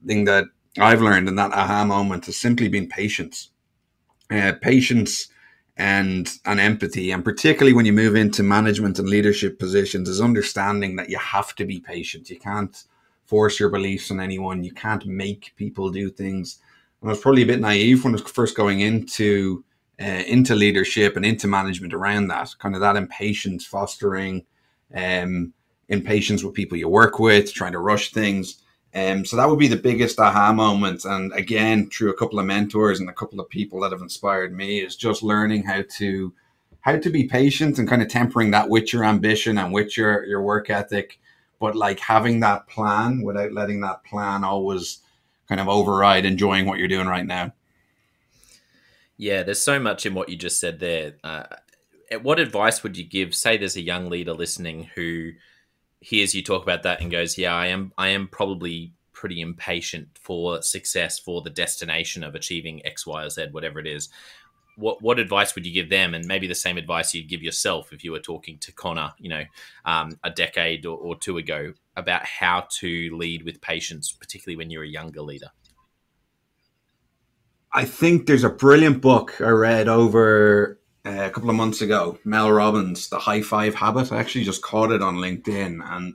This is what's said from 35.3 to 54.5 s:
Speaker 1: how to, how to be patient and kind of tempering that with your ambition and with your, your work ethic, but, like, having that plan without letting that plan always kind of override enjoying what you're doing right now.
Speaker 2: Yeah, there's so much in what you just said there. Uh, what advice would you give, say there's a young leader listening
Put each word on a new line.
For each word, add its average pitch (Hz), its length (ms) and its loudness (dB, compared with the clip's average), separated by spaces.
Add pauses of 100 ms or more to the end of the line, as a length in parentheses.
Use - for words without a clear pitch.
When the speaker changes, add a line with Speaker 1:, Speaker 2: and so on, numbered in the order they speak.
Speaker 1:
how 98 220 -4 (120)
to, 95 380 -4 (460)
how 151 180 0
to 156 100 -2
be 143 160 2
patient 139 540 2
and 110 100 0
kind 120 140 4
of 107 60 0
tempering 120 420 2
that 104 180 4
with 110 240 2
your 117 120 0
ambition 107 520 2
and 92 160 -2
with 104 240 -2
your, 104 300 0
your 101 160 -2
work 104 260 -2
ethic, 101 500 -4 (420)
but, 107 160 -2
like, 101 240 -2
having 113 400 2
that 104 260 2
plan 113 560 -2
without 101 300 -4
letting 101 280 -6
that 95 240 -8
plan 101 400 -6
always 95 540 -4 (480)
kind 98 140 -2
of 95 80 -2
override 98 560 4
enjoying 95 400 2
what 95 140 -2
you're 92 100 -2
doing 92 200 -2
right 90 180 -2
now. 90 260 -6 (1600)
Speaker 2:
Yeah, 98 260 -2
there's 101 180 -4
so 143 180 2
much 107 280 -4
in 98 80 -4
what 92 140 -6
you 87 80 -10
just 85 220 -6
said 82 220 -6
there. 80 420 -4
Uh, 78 220 -12 (800)
what 151 180 2
advice 110 420 0
would 95 140 -8
you 87 80 -12
give, 90 300 -4
say 113 220 2
there's 98 200 -6
a 90 60 -8
young 87 260 -6
leader 87 240 -6
listening 82 600 -8